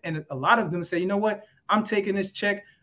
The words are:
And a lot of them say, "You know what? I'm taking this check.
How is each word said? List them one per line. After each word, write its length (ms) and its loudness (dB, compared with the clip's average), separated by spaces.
And 260 -4
a 40 -8
lot 240 4
of 120 0
them 120 -2
say, 160 -2
"You 80 0
know 120 0
what? 260 -2
I'm 160 2
taking 300 0
this 180 -4
check. 320 -2